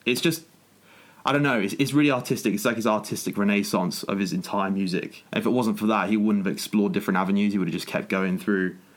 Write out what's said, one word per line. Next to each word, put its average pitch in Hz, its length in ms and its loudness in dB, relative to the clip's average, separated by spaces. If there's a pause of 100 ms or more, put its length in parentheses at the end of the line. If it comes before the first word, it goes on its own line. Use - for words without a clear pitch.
it's 123 160 0
just, 165 220 0 (840)
I 127 60 2
don't 143 120 4
know, 131 160 4
it's, 98 140 0
it's 139 200 0
really 147 180 4
artistic. 156 420 0
It's 208 120 -2
like 117 120 2
his 113 100 -2
artistic 104 500 -2
renaissance 101 680 0
of 98 160 -4
his 90 140 -2
entire 95 380 -2
music. 95 600 -4
And 110 80 -2
if 107 60 -4
it 113 40 2
wasn't 113 300 0
for 107 80 0
that, 101 220 2
he 110 80 2
wouldn't 104 280 2
have 98 80 0
explored 101 400 0
different 98 240 0
avenues. 101 360 2
He 104 60 0
would 87 80 0
have 82 60 -2
just 82 140 -6
kept - 220 -6
going 95 280 0
through 92 380 -2 (220)